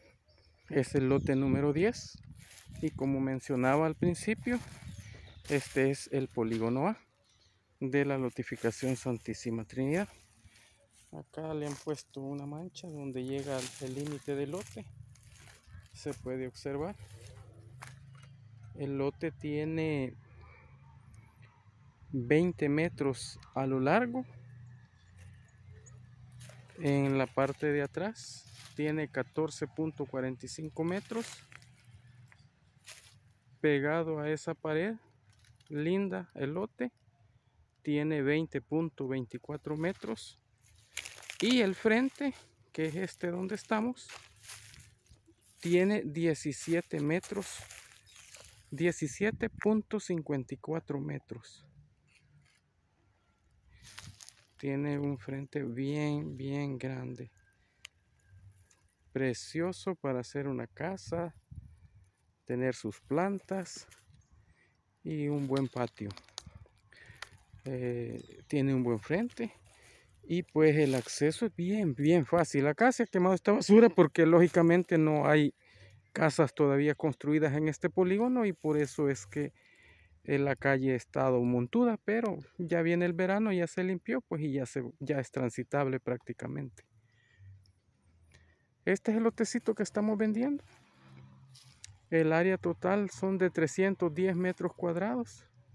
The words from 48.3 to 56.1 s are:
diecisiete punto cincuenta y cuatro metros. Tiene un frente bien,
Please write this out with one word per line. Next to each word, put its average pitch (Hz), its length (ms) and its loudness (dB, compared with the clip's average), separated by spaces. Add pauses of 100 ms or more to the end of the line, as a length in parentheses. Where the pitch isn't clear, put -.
diecisiete 170 760 -2
punto 214 520 -2
cincuenta 147 540 -4
y - 20 -12
cuatro 151 420 -6
metros. 139 640 -12 (3000)
Tiene 143 420 -2
un 143 200 -4
frente 139 440 -8
bien, 147 720 -2